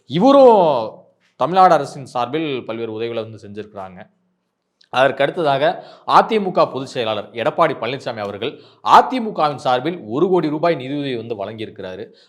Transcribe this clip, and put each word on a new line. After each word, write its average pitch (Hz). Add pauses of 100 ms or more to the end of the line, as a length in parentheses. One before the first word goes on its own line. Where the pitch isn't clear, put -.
இவரும் 190 (460)
தமிழ்நாடு 175
அரசின் 139
சார்பில் 127
பல்வேறு 113
உதவிகளை 113
வந்து 107
செஞ்சிருக்கிறாங்க. 101 (760)
அதற்கு 131
அடுத்ததாக 151 (240)
அ 160
தி 214
மு 190
க 160
பொதுச் 131
செயலாளர் 110
எடப்பாடி 143
பழனிசாமி 120
அவர்கள் 104 (260)
அ 147
தி 254
மு 214
கவின் 151
சார்பில் 135
ஒரு 147
கோடி 170
ரூபாய் 156
நிதியுதவி 139
வந்து 113
வழங்கியிருக்கிறாரு. 98 (220)